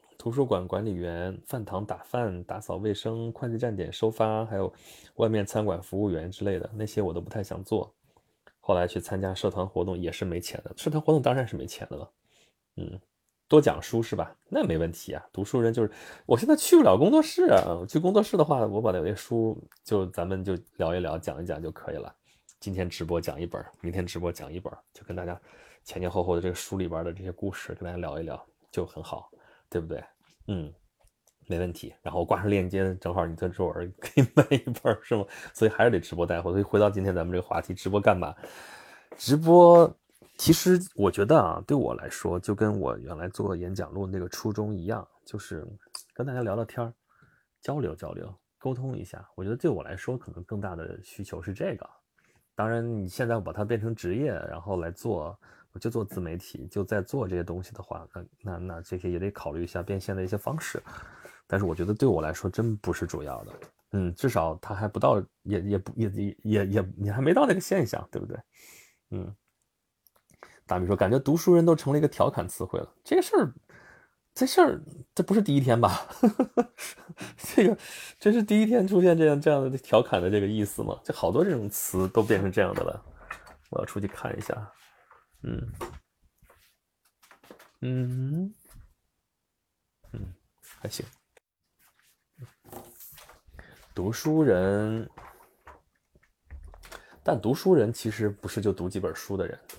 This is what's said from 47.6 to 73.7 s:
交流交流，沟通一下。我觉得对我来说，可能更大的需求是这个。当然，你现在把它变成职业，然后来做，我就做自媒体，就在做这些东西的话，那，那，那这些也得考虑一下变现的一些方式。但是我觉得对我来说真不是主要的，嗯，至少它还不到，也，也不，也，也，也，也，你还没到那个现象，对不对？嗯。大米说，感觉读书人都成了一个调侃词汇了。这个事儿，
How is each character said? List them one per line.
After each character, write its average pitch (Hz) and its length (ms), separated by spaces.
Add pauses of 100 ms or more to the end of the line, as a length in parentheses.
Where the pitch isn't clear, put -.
交 143 180
流 82 160
交 - 160
流， - 220 (240)
沟 131 160
通 127 240
一 - 60
下。 92 320
我 92 80
觉 98 60
得 117 60
对 151 160
我 87 100
来 95 140
说， 127 220
可 - 140
能 87 120
更 104 160
大 98 160
的 87 260
需 - 220
求 85 180
是 95 120
这 160 220
个。 - 140 (680)
当 107 140
然， 117 160 (120)
你 98 100
现 120 200
在 117 120
把 82 140
它 104 100
变 113 160
成 113 160
职 90 200
业， 135 160
然 85 300
后 95 160
来 85 140
做， 90 460 (340)
我 - 80
就 123 100
做 113 140
自 98 160
媒 85 160
体， 78 320
就 101 160
在 190 180
做 131 240
这 92 100
些 87 80
东 87 200
西 - 100
的 - 80
话， 82 320
那， 87 120 (160)
那， 92 160
那 87 240
这 92 160
些 90 120
也 87 80
得 98 140
考 - 220
虑 85 100
一 85 40
下 87 140
变 98 180
现 98 140
的 95 80
一 92 60
些 101 100
方 156 220
式。 - 240 (640)
但 95 100
是 98 80
我 82 80
觉 87 120
得 104 80
对 135 140
我 87 140
来 78 120
说 95 160
真 113 260
不 98 160
是 - 160
主 - 160
要 65 220
的， 50 80 (380)
嗯， 92 220
至 - 140
少 80 340
它 - 140
还 104 140
不 110 100
到， 110 240 (200)
也， 98 180
也 101 160
不， - 180
也， 110 140
也， 101 340
也， 104 220
也， 98 320
你 101 120
还 107 120
没 151 120
到 285 120
那 233 80
个 185 80
现 175 260
象， - 240
对 - 80
不 50 60
对？ - 120 (720)
嗯。 98 220 (1300)
大 90 120
米 90 80
说， 95 120
感 95 120
觉 123 80
读 139 200
书 175 180
人 170 100
都 170 80
成 143 200
了 147 40
一 147 40
个 151 80
调 - 200
侃 82 160
词 - 200
汇 - 120
了。 - 160 (120)
这 - 100
个 370 60
事 - 160
儿， 175 160 (840)